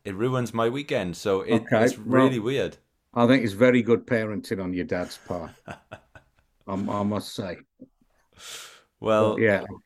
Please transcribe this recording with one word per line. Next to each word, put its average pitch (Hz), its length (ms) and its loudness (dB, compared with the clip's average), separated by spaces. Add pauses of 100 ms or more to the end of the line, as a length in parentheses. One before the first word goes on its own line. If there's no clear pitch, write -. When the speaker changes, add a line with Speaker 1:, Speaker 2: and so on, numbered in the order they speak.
Speaker 1:
it 101 100 -8
ruins 120 400 -2
my 117 140 2
weekend. 123 480 -4
So 95 260 0
it, 113 200 0
Speaker 2:
Okay, 113 220 2
Speaker 1:
it's 127 140 0
Speaker 2:
well, 123 260 2
Speaker 1:
really 131 140 2
weird. 107 400 -2 (340)
Speaker 2:
I 120 140 4
think 127 180 4
it's 101 100 -2
very 120 280 6
good 113 240 2
parenting 107 560 -2
on 90 100 -4
your 90 140 -2
dad's 90 320 -6
part. 85 320 -10 (100)
<laughs> - 60 -20
I, - 100 -14 (920)
I 101 360 -4
must 101 320 -4
say. 95 240 -8 (1400)
Speaker 1:
Well, 107 340 4
Speaker 2:
But 107 80 -2
yeah, 101 220 4 (220)